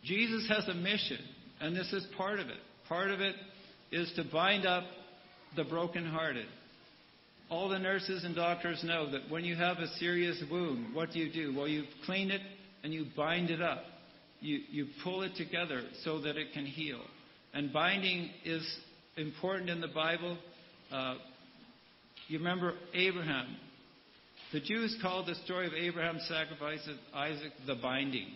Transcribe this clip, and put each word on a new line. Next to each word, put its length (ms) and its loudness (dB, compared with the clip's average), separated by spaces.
Jesus 440 2
has 200 4
a 60 0
mission, 440 0
and 160 0
this 160 0
is 140 -2
part 220 0
of 100 -4
it. 120 -10
Part 220 2
of 100 0
it 140 2
is 240 2
to 80 0
bind 420 4
up 200 4
the 80 2
brokenhearted. 840 0
All 180 0
the 120 2
nurses 440 2
and 100 -2
doctors 500 2
know 260 2
that 180 -2
when 160 -2
you 120 0
have 220 4
a 100 -2
serious 520 2
wound, 440 0
what 160 0
do 80 -2
you 120 0
do? 240 -2
Well, 120 0
you 160 0
clean 240 2
it 100 2
and 100 -2
you 120 -2
bind 340 4
it 100 2
up. 220 2
You, 200 0
you 160 0
pull 200 0
it 140 -4
together 460 0
so 160 0
that 160 0
it 180 -4
can 100 -2
heal. 360 -6
And 200 0
binding 580 4
is 200 0
important 520 0
in 120 0
the 80 -2
Bible. 500 2
Uh, 240 0
you 100 -2
remember 360 2
Abraham. 600 2
The 80 0
Jews 420 0
call 220 0
the 100 -2
story 220 0
of 80 -4
Abraham's 540 0
sacrifice 600 -2
of 80 -8
Isaac 380 -2
the 80 2
binding. 600 0